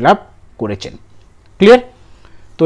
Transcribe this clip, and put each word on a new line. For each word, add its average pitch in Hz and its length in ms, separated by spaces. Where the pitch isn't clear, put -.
লাভ 202 100
করেছেন। 104 320
ক্লিয়ার? 233 220
তো - 80